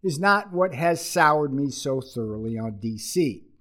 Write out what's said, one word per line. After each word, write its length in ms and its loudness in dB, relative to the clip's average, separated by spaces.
is 160 -2
not 320 2
what 220 0
has 320 0
soured 480 4
me 180 0
so 300 -4
thoroughly 560 -6
on 240 -6
D 160 -4
C. 480 -2